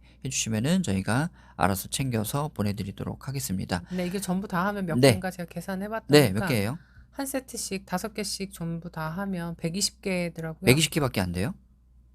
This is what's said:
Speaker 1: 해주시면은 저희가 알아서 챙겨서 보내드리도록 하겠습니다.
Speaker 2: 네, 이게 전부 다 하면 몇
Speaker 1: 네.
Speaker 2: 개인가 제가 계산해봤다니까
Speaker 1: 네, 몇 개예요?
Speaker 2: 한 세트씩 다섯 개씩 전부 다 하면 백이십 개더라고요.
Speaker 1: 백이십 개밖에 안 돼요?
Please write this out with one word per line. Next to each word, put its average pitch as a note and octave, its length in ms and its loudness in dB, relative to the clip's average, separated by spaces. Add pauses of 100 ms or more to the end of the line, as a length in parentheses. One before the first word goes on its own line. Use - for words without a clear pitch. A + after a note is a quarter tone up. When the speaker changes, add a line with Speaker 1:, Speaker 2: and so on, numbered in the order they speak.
(240)
Speaker 1:
해주시면은 C3 580 0
저희가 G#2+ 480 2 (260)
알아서 F#2+ 320 -4
챙겨서 C3 680 -4
보내드리도록 G2+ 720 -8
하겠습니다. C3+ 540 -4 (120)
Speaker 2:
네, F3+ 120 -2
이게 F3+ 120 -6
전부 F#3+ 300 -4
다 F3+ 180 -2
하면 G3+ 200 -4
몇 D#3 120 -2
Speaker 1:
네. C3 120 8
Speaker 2:
개인가 F3+ 200 2
제가 E3+ 180 -8
계산해봤다니까 G3 600 -8
Speaker 1:
네, C#3 240 10
몇 G#2+ 140 0
개예요? A2+ 320 0 (320)
Speaker 2:
한 C#4 160 -6
세트씩 A3 580 -6
다섯 G3 300 -4
개씩 G3 380 -6
전부 E3+ 380 -6
다 D#3 200 -6
하면 E3+ 460 -4
백이십 E3+ 440 -2
개더라고요. E3+ 680 -4
Speaker 1:
백이십 D3+ 240 8
개밖에 B2+ 300 0
안 F2+ 120 0
돼요? G2 220 0 (600)